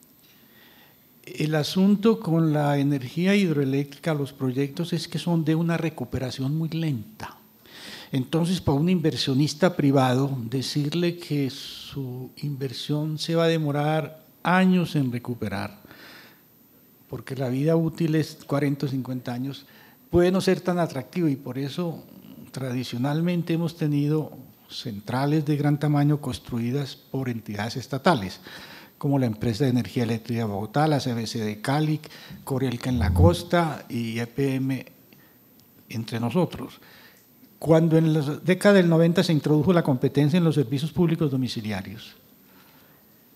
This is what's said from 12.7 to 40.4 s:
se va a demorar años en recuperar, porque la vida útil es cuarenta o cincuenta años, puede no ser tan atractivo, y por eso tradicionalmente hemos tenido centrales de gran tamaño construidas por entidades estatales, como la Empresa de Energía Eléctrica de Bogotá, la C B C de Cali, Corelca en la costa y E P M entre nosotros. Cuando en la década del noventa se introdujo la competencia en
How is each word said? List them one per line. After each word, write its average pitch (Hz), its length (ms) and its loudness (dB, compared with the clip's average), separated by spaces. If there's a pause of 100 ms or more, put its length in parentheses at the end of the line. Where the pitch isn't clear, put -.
se 165 180 -4
va 165 100 4
a - 20 4
demorar 151 800 -2 (180)
años 185 520 4
en 135 160 2
recuperar, 104 680 -6 (1300)
porque 127 260 -10
la 131 120 -2
vida 143 300 2
útil 160 380 0
es - 300 -2
cuarenta 143 400 0
o 139 40 -4
cincuenta 127 440 -6
años, 131 320 -8 (440)
puede 175 200 4
no 185 120 2
ser 185 180 2
tan 180 180 0
atractivo, 160 520 -2
y 135 80 0
por 127 200 -10
eso 147 460 -6 (480)
tradicionalmente 143 1000 -2
hemos 165 240 -2
tenido 147 600 0 (320)
centrales 139 760 -2
de 151 100 0
gran 147 240 0
tamaño 147 400 4
construidas 123 760 -6
por 131 340 -6
entidades 110 480 -6
estatales, 127 640 0 (580)
como 139 200 0
la 127 60 2
Empresa 117 400 -2
de 127 60 4
Energía 120 320 0
Eléctrica 113 380 -2
de 113 40 -2
Bogotá, 143 420 0
la 143 120 2
C 123 140 -2
B 117 120 -4
C 113 140 -6
de 107 220 -4
Cali, 151 380 0 (440)
Corelca 127 460 -4
en 127 100 0
la 85 140 2
costa 170 760 4
y 117 300 -4
E 117 80 -4
P 139 280 -2
M 135 300 -4 (1040)
entre 117 300 -6
nosotros. 120 600 -4 (800)
Cuando 160 380 6
en 160 160 4
la 156 80 2
década 180 540 2
del 175 140 8
noventa 165 340 4
se 175 100 2
introdujo 151 400 4
la 170 100 4
competencia 143 540 2
en 175 60 4